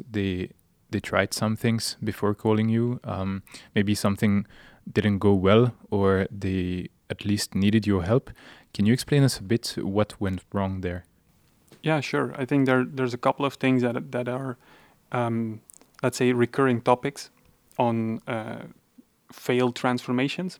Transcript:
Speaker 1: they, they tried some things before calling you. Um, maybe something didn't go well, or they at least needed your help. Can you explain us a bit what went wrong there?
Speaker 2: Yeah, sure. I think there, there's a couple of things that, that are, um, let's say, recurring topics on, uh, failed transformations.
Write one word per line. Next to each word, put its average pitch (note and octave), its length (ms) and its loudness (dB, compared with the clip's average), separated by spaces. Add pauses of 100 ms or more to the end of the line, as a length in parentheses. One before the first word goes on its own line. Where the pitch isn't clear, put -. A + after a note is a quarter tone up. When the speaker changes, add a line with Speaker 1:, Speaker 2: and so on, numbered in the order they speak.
(120)
Speaker 1:
they, G2 400 -4 (400)
they G#2+ 80 -2
tried F#2+ 340 0
some A2 220 -2
things A2+ 480 -2
before G#2 320 -2
calling A2 340 2
you. A#2+ 340 0
Um, G2 380 -6 (320)
maybe G#2 220 2
something G2+ 500 2 (460)
didn't G2+ 280 2
go G2+ 140 4
well, G#2+ 400 4 (160)
or G2 400 2
they F#2 600 -4 (200)
at - 160 -10
least G2+ 300 -2
needed G2+ 320 2
your F#2+ 160 2
help. A2+ 260 0 (440)
Can G2 120 0
you A2 60 4
explain C#3 320 2
us B2+ 160 2
a G#2 40 -12
bit A2+ 380 -2
what G2+ 380 -2
went F#2 320 -2
wrong F#2+ 300 -2
there? F2+ 240 -6 (760)
Speaker 2:
Yeah, D#3 200 0
sure. C3 360 -4
I C#3 60 -6
think C3+ 220 2
there, B2+ 180 4
there's B2+ 300 -4
a B2 40 -6
couple C#3 280 0
of C3+ 80 -2
things C3 300 2
that, B2+ 280 -4
that B2 160 -4
are, B2+ 300 -8 (560)
um, A#2 480 -2 (420)
let's B2 140 -2
say, B2+ 160 4
recurring A#2+ 480 2
topics - 480 0 (480)
on, A2+ 500 0
uh, A#2 360 -8 (680)
failed B2 440 0
transformations. C3 840 -4